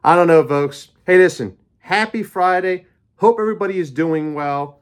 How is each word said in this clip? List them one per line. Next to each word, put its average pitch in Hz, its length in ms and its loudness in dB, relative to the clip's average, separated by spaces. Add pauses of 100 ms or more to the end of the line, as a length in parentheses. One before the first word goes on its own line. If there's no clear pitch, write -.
I 160 140 4
don't 175 120 4
know, 160 200 4
folks. 143 440 -6 (140)
Hey, 185 120 4
listen, 135 400 0 (220)
happy 214 440 -4
Friday. 185 600 -2 (320)
Hope 233 200 4
everybody 196 420 -4
is 151 120 -6
doing 156 420 -4
well. 143 480 -6